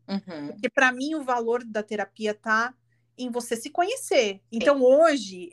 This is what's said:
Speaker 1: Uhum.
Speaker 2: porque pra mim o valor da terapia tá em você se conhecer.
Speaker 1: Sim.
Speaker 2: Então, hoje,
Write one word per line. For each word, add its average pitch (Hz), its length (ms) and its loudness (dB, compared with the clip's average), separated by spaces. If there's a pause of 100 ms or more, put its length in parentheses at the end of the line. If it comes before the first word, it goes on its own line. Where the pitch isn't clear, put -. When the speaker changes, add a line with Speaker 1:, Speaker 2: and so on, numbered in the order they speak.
Speaker 1:
Uhum. 175 440 -6
Speaker 2:
porque 240 180 -6
pra 262 220 2
mim 269 240 -4
o 294 80 -6
valor 247 400 -2
da 220 180 -6
terapia 214 540 -6
tá 226 400 -2 (420)
em 247 140 -6
você 233 240 -4
se 262 160 -8
conhecer. 349 640 0
Speaker 1:
Sim. - 60 -20 (100)
Speaker 2:
Então, 269 320 2
hoje, 247 680 4